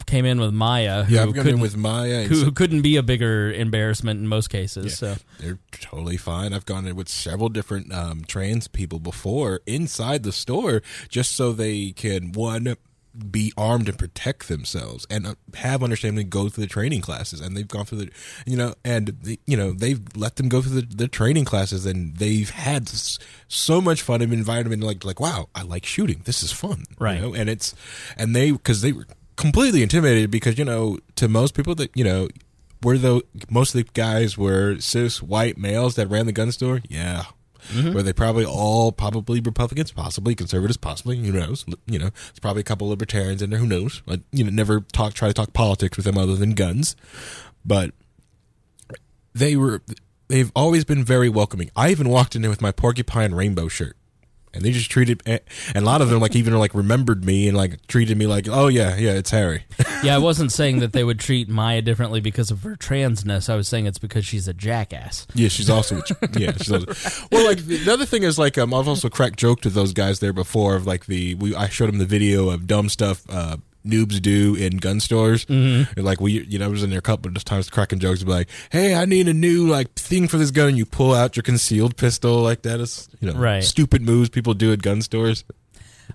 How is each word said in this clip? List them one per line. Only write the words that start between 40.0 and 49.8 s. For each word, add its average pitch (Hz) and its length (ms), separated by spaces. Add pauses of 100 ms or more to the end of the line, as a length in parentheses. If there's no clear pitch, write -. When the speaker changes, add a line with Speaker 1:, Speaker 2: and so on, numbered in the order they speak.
Speaker 2:
conservatives, 95 420
possibly, - 420
who 110 120
knows? 95 380
Li-, 87 80 (100)
you 113 100
know, 85 140 (200)
it's - 100
probably 104 180
a 104 60
couple 104 240
libertarians 98 520
in 101 100
there, 110 100
who 120 80
knows? 98 360
Like, 92 140 (140)
you 135 100
know, 104 80
never 107 300
talk, 104 340
try 110 140
to 104 60
talk 107 180
politics 98 440
with 98 80
them 101 140
other 95 160
than 104 200
guns. 101 420 (680)
But 98 280 (1400)
they 143 220
were, 135 260 (460)